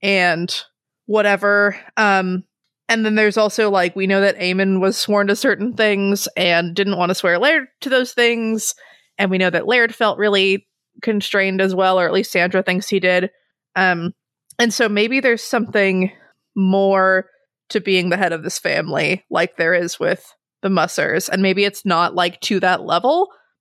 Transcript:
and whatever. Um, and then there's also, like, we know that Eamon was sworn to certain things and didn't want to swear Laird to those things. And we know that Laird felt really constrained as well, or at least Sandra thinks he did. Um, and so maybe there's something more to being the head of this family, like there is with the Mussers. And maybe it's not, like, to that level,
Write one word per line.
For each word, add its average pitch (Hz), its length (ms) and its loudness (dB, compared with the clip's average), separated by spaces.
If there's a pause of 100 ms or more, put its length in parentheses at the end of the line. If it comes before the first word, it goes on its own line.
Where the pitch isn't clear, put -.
and 180 600 0 (420)
whatever. 202 760 2 (180)
Um, 190 460 0 (460)
and 226 160 0
then 214 100 0
there's 214 220 2
also, 214 320 2
like, 185 260 0
we 190 120 -2
know 196 140 2
that 196 180 2
Eamon 190 400 0
was 190 180 0
sworn 202 300 0
to 202 80 0
certain 226 380 -2
things 202 540 0 (100)
and 175 380 0
didn't 196 220 -2
want 175 120 0
to 185 60 -2
swear 175 240 0
Laird 277 280 0 (140)
to 277 80 -8
those 254 240 0
things. 226 600 0 (440)
And 196 140 0
we 190 60 0
know 185 120 2
that 170 180 -2
Laird 233 260 0
felt 214 260 0
really 202 480 0 (340)
constrained 196 600 -2
as 190 140 0
well, 185 240 2
or 175 80 2
at - 60 -4
least 196 180 -2
Sandra 185 320 0
thinks 180 260 -4
he 202 100 0
did. 180 300 0 (460)
Um, 180 380 0 (440)
and 233 160 0
so 233 140 0
maybe 214 320 0
there's 240 240 0
something 196 680 0 (440)
more 190 760 2 (400)
to 214 120 -2
being 185 280 0
the 175 80 0
head 185 160 0
of 160 100 -6
this 160 160 -8
family, 156 720 -4
like 180 280 -4
there 165 160 0
is 175 260 -2
with - 260 -2 (360)
the 196 80 -2
Mussers. 180 600 0
And 190 120 -2
maybe 190 240 0
it's 202 200 -6
not, 175 300 0
like, 175 260 -2
to 196 200 -2
that 185 220 0
level, 269 460 0 (320)